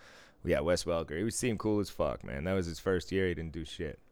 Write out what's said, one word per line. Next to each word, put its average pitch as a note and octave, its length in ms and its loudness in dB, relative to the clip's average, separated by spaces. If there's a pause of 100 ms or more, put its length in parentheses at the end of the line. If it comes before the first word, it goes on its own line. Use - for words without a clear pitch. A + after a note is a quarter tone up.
(440)
Yeah, E2 160 4
Wes E2+ 240 4
Welker. E2 340 0
He F#2 60 0
was, A2+ 140 -2
seemed A2+ 220 0
cool G#2+ 200 2
as G2 100 0
fuck, C#2 360 -2
man. C2 180 -6
That F#2 120 0
was F#2 100 2
his E2 140 -6
first F#2 340 0
year. F#2+ 160 4
He F2 40 0
didn't D#2+ 200 -6
do E2 100 -6
shit. - 360 -8 (120)